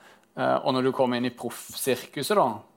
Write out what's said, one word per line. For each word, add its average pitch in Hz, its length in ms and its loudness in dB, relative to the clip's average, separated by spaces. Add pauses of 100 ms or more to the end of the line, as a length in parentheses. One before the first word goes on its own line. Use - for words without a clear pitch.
(360)
Eh, 131 300 2
og 135 100 2
når 127 80 2
du 131 80 4
kommer 123 260 2
inn 120 80 -2
i 123 40 0
proffsirkuset - 1080 -4
da, 156 140 6 (280)